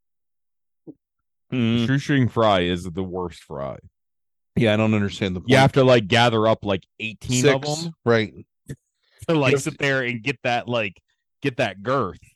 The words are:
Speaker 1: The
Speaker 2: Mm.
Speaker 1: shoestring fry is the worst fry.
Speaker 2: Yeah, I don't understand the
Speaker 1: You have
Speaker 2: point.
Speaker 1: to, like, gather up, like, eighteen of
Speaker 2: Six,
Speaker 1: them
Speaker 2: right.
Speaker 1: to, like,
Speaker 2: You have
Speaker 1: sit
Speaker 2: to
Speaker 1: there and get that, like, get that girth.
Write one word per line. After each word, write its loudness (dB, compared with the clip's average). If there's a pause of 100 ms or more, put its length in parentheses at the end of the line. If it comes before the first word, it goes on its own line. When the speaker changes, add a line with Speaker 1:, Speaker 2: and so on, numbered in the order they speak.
(1500)
Speaker 1:
The -6
Speaker 2:
Mm. 0
Speaker 1:
shoestring 0
fry 2
is -2
the -8
worst -8
fry. -10 (800)
Speaker 2:
Yeah, 4
I 2
don't 2
understand -2
the -10
Speaker 1:
You 4
have 6
Speaker 2:
point. -2
Speaker 1:
to, 4
like, 4
gather 4
up, 0
like, -4 (140)
eighteen -2
of 2
Speaker 2:
Six, -6
Speaker 1:
them -10 (100)
Speaker 2:
right. 0 (920)
Speaker 1:
to, 2
like, 2
Speaker 2:
You 2
have -2
Speaker 1:
sit -6
Speaker 2:
to -12
Speaker 1:
there -2
and -6
get -6
that, -2
like, -4 (400)
get -4
that -4
girth. -4 (180)